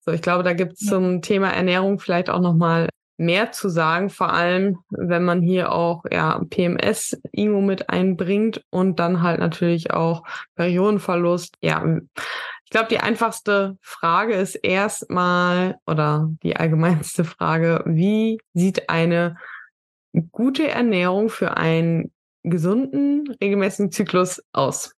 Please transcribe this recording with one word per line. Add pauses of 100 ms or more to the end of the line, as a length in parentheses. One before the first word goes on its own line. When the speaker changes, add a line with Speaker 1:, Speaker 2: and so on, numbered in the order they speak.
Speaker 1:
So,
ich
glaube,
da
gibt's
Speaker 2:
Ja.
Speaker 1:
zum
Thema
Ernährung
vielleicht
auch
noch
mal (300)
mehr
zu
sagen,
vor
allem, (120)
wenn
man
hier
auch,
ja,
P
M
S (120)
irgendwo
mit
einbringt
und
dann
halt
natürlich
auch (320)
Periodenverlust.
Ja, (800)
ich
glaube,
die
einfachste
Frage
ist
erstmal, (100)
oder (140)
die
allgemeinste
Frage,
wie (160)
sieht
eine (920)
gute
Ernährung
für
einen (320)
gesunden,
regelmäßigen
Zyklus (120)
aus?